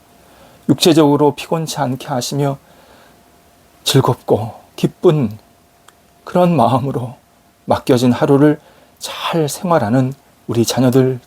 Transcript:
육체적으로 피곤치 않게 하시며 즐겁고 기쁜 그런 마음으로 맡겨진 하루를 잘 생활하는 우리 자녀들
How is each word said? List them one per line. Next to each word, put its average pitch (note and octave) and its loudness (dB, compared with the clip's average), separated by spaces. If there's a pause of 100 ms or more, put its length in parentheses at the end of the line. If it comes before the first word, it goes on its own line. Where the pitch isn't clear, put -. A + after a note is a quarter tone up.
(680)
육체적으로 D3 2
피곤치 D#3+ -8
않게 C3 -6
하시며 C#3 -4 (1300)
즐겁고 A#2 0 (220)
기쁜 C#3 0 (840)
그런 F3+ 0
마음으로 B2+ -2 (500)
맡겨진 B2 2
하루를 D3 2 (380)
잘 - -6
생활하는 C3+ -2 (340)
우리 A#2 0
자녀들 B2+ 0